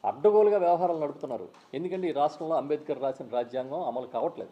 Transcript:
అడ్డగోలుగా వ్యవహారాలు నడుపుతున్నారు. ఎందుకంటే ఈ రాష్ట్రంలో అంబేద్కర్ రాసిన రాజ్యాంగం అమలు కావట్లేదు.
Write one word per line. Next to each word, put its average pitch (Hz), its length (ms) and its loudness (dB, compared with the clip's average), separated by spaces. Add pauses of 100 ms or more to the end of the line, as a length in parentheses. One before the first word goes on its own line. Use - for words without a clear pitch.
అడ్డగోలుగా 208 540 6
వ్యవహారాలు 175 400 2
నడుపుతున్నారు. 139 500 -6 (260)
ఎందుకంటే 175 340 -4
ఈ 156 40 -2
రాష్ట్రంలో 151 440 0
అంబేద్కర్ 143 460 -2
రాసిన 131 260 -4
రాజ్యాంగం 127 540 -4
అమలు 123 240 -4
కావట్లేదు. 120 460 -4